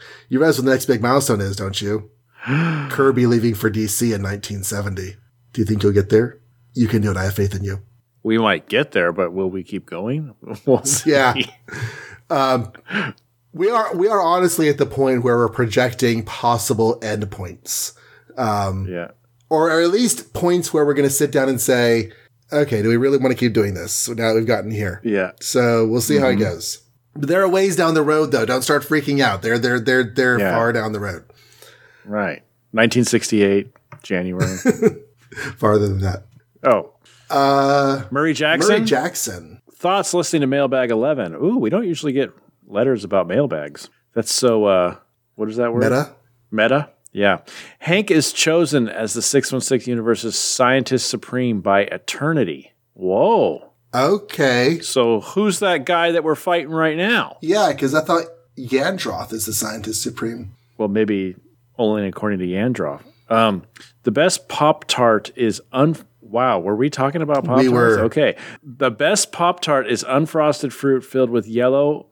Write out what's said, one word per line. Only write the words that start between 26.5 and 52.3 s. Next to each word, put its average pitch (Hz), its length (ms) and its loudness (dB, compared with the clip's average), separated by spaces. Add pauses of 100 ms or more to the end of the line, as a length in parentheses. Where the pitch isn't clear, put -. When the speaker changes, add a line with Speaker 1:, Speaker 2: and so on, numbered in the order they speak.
Speaker 1:
But 143 120 -4
there 180 140 2
are 190 60 4
ways 190 260 2
down 165 200 2
the 156 100 4
road, 151 260 2
though. 117 160 2
Don't 127 160 0
start 143 220 0
freaking 143 360 0
out. 104 220 0
They're, 117 160 0
they're, 123 220 0
they're, 127 240 2
they're 123 340 2
Speaker 2:
Yeah. 98 160 0
Speaker 1:
far 117 180 2
down 110 200 -2
the 104 80 -4
road. 95 240 -8 (800)
Speaker 2:
Right. 104 400 -6 (280)
Nineteen 113 320 4
sixty-eight, 101 680 2 (320)
January. 92 600 -4
Speaker 1:
<laughs> - 440 0 (460)
farther 104 320 2
than 98 120 -2
that. 95 240 -2 (380)
Speaker 2:
Oh. 107 300 2 (380)
Speaker 1:
Uh, 139 800 2
Speaker 2:
Murray 147 240 0
Jackson? 160 380 2
Speaker 1:
Murray 214 120 2
Jackson. 123 800 -4 (100)
Speaker 2:
Thoughts 190 400 -2
listening 165 300 0
to 139 40 0
Mailbag 131 440 0
eleven. 113 440 0
Ooh, 170 220 0
we 120 140 0
don't 214 160 0
usually 156 260 -4
get 131 200 -2 (340)
letters 107 380 0
about 92 220 0
mailbags. 85 640 -4 (260)
That's - 180 -2
so, 113 320 2
uh, 92 320 4 (400)
what 107 120 -6
is 110 80 -10
that 120 160 0
word? 113 120 0
Speaker 1:
Meta? 131 300 0 (360)
Speaker 2:
Meta? 117 400 2 (220)
Yeah. 98 260 2 (400)
Hank 202 320 0
is 160 220 2
chosen 151 560 0
as 104 260 -6
the 113 80 -6
six - 300 0
one 131 100 -2
six 127 240 0
universe's 117 520 -2
scientist 127 720 0
supreme 123 520 -4
by 98 220 4
Eternity. 131 920 -4 (220)